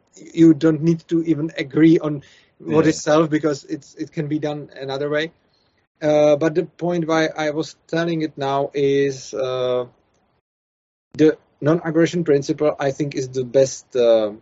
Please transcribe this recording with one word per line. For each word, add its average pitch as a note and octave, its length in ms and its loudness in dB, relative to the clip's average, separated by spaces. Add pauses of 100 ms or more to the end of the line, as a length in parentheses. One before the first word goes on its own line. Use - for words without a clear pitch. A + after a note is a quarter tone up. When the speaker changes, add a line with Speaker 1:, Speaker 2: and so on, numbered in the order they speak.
(160)
Speaker 1:
"You E3 380 4
don't D3+ 280 0
need E3 260 0
to E3 160 0
even D#3+ 340 -2
agree D#3+ 400 4
on D3+ 240 -4 (360)
what D#3+ 280 0
Speaker 2:
Yeah. D#3+ 40 4
Speaker 1:
is D#3 120 -6
self, D#3 260 2
because D3+ 360 -4
it's, - 320 -12
it D#3 160 -12
can D#3 160 -8
be D3+ 100 -4
done D3 360 -8
another C3+ 360 -8
way." D#3 220 -4 (680)
Uh, D3+ 360 4
but D#3 180 0
the F3+ 100 0
point E3+ 420 -4
why D#3+ 200 2
I D#3 240 -4
was D3+ 260 -6 (100)
telling E3 360 -4
it D3+ 160 -8
now C#3 340 -2
is, C#3 600 -2
uh, B2+ 500 -4 (1300)
the D3+ 240 2 (240)
non-aggression E3 640 0
principle, D3 560 0
I C#3 120 -2
think, C#3+ 220 -8
is C3 140 -6
the B2+ 160 -6
best, C3 500 0
uh, A2+ 480 2